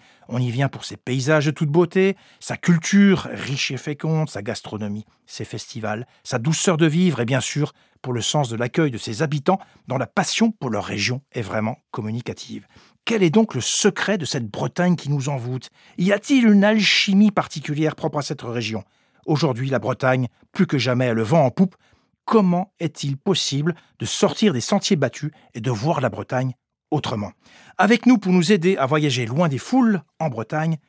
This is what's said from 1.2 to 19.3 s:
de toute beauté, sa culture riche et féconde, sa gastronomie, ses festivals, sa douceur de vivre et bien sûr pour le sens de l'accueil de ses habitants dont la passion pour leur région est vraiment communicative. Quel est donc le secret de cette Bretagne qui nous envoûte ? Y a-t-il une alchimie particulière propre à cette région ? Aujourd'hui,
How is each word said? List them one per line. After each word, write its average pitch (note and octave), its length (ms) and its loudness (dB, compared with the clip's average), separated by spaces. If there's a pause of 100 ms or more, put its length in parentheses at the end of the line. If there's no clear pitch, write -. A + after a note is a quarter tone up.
de D#3 40 2
toute D3 180 -2
beauté, F3+ 460 2 (240)
sa - 160 -8
culture F#3+ 800 4
riche A#2+ 380 -6
et C3 60 -6
féconde, D#3 520 -4
sa G#2 120 -10
gastronomie, G#2 640 -8 (200)
ses - 180 -14
festivals, G#2+ 640 -8 (160)
sa B2 160 -4
douceur D#3+ 380 2
de E3 80 4
vivre D#3+ 340 2
et A#2+ 60 0
bien B2+ 160 0
sûr - 320 -4 (280)
pour B2+ 120 -6
le A#2 80 -2
sens C#3+ 280 0
de A#2 60 -6
l'accueil B2+ 340 0
de A#2 80 -6
ses A2+ 240 -6
habitants D#3 380 0 (280)
dont B2+ 100 -4
la C3 100 -2
passion - 420 0
pour C3+ 220 -6
leur G2+ 140 -4
région G#2+ 360 -4 (120)
est A#2+ 100 -4
vraiment A2 340 -4 (140)
communicative. A2 760 -8 (400)
Quel A3+ 180 0
est F3 60 6
donc G#3+ 240 2
le B2 80 -2
secret - 560 0
de E3 80 -6
cette B2 220 -4
Bretagne E3+ 480 0
qui C#3+ 140 -8
nous C#3+ 200 -2
envoûte ? B2+ 400 -8 (280)
Y F3+ 140 2
a-t-il A#3 360 4
une G3+ 160 8
alchimie G#3 680 4
particulière D3+ 640 -4
propre D3+ 240 -4
à - 20 -2
cette C#3+ 200 -8
région ? A2 420 -6 (420)
Aujourd'hui, C3+ 440 0